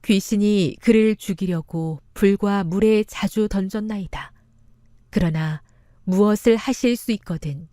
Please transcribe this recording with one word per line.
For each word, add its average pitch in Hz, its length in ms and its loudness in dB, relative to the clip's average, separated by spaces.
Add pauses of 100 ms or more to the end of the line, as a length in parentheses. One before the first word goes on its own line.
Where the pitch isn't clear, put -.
귀신이 202 760 2
그를 220 340 4
죽이려고 165 840 -6 (140)
불과 202 500 2
물에 214 420 2
자주 - 440 -2
던졌나이다. 202 840 -6 (760)
그러나 160 540 -2 (400)
무엇을 208 540 2
하실 240 380 -2
수 - 180 -6
있거든 160 600 -8